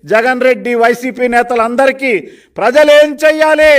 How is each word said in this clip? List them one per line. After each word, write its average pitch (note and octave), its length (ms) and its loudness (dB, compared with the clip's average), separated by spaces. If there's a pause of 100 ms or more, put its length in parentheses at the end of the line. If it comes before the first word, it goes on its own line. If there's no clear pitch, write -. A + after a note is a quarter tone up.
(120)
జగన్ B3 340 0
రెడ్డి, A#3+ 260 -2 (100)
వైసీపీ A#3+ 520 -2
నేతలందరికీ B3 760 -2 (460)
ప్రజలేం D4 520 4 (140)
చెయ్యాలి? D#4 540 2